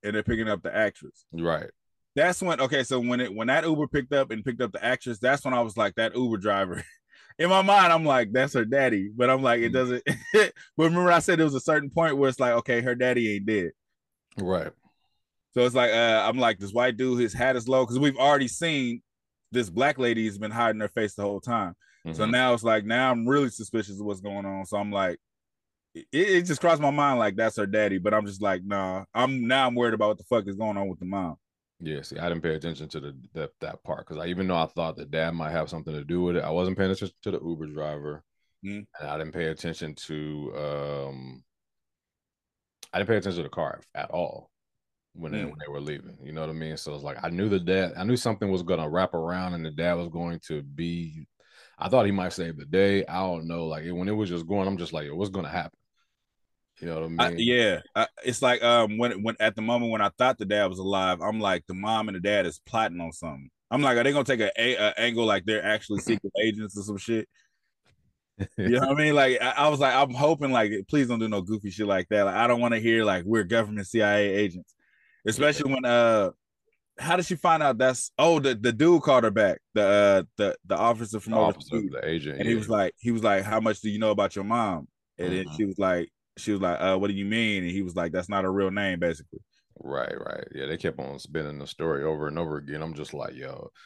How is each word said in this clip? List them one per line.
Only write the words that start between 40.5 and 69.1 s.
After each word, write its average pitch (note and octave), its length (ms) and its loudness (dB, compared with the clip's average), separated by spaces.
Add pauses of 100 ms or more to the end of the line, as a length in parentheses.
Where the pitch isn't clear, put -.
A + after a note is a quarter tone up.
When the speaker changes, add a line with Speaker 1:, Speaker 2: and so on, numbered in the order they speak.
Speaker 2:
um, C#2 880 -8 (1500)
I F2+ 60 -2
didn't F#2+ 100 -2
pay A2 80 4
attention F#2 200 -4
to E2 60 -6
the C#2 60 -10
car - 320 -6 (140)
at - 160 -8
all - 400 -6 (640)
when E2 180 -10
they, G#2+ 80 -6
Speaker 1:
Mm. E2 100 -6
Speaker 2:
when D2 100 -16
they D2 120 -14
were C#2+ 100 -10
leaving. D2 420 -12
You D2 100 -14
know D#2+ 80 -10
what D#2 100 -8
I - 20 -10
mean? D#2 240 -8
So D2+ 160 -12
it's C#2+ 100 -12
like, C#2+ 200 -10
I E2+ 80 -4
knew G2 180 -2
the G2 100 2
dad, F2+ 380 0
I F2+ 60 -6
knew A#2+ 140 2
something G#2 340 -2
was F2+ 120 -2
gonna E2 260 -2
wrap F2+ 260 0
around, F2 400 -4
and D#2+ 100 -8
the D#2 60 -10
dad E2+ 240 -2
was E2+ 140 -6
going E2+ 300 -6 (100)
to D2+ 120 -6
be, D#2+ 640 -8 (520)
I F#2+ 100 -6
thought B2 160 6
he G2+ 60 2
might F#2 220 -2
save E2 240 -8
the C#2+ 80 -14
day. G2 420 4
I F2+ 140 -6
don't E2+ 260 -4
know. E2 180 -4
Like, D#2 200 -6
it, F2 60 -8
when F2+ 160 -4
it G#2 40 -2
was G#2+ 180 -2
just E2+ 180 -6
going, G2 200 0
I'm G2 100 -2
just E2+ 160 -8
like, D2+ 140 -6
"Yo, D2 80 -10
what's F#2+ 160 -4
gonna F2 180 -6
happen?" D#2 280 -8 (1040)
You E2+ 80 -10
know E2 80 -6
what D#2+ 100 -6
I - 20 -8 (120)
Speaker 1:
I, E2+ 120 2
Speaker 2:
mean? E2+ 60 -6
Speaker 1:
yeah. A2+ 440 2 (140)
I, A2 120 2 (180)
it's A#2+ 160 -4
like, B2 220 2
um, A2+ 340 4
when, A2+ 260 -2
when, A2+ 160 -2
at A2 160 2
the A2+ 60 -8
moment A#2 300 0
when A2 100 0
I G2+ 160 2
thought B2+ 220 2
the G#2 60 -4
dad G#2 220 2
was F#2 120 -6
alive, F#2 420 0
I'm G#2+ 180 -4
like, F#2+ 280 0
"The F#2+ 80 -10
mom G#2+ 340 -2
and F#2+ 60 -8
the F2+ 60 -6
dad G2+ 260 2
is D#2 180 -8
plotting G#2 360 -2
on E2 100 -8
something." C#2 380 -14 (200)
I'm C3 140 0
like, B2+ 140 4
"Are A#2+ 60 4
they C#3 80 4
gonna C#3+ 140 2
take B2+ 140 0
a, G#2 200 2
a, A#2+ 160 2
a G#2 240 2
angle A#2 260 0
like G2 200 2
they're G#2+ 200 0
actually G#2+ 340 -2
Speaker 2:
<laughs> - 20 -6
Speaker 1:
secret G2+ 400 -2
agents G#2+ 360 -4
or G2+ 60 -8
some G#2 140 -8
shit?" A2 300 -4 (1300)
You G#2+ 120 0
know A#2+ 100 4
what C3+ 200 0
I D3+ 40 2
mean? D3+ 100 4